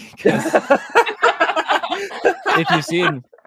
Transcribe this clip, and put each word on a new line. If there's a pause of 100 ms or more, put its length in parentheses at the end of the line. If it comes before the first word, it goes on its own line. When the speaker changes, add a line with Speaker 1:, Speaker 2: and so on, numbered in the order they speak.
Speaker 1:
<laughs>
'Cause
Speaker 2:
<laughs> (2000)
Speaker 1:
if
you've
seen, (260)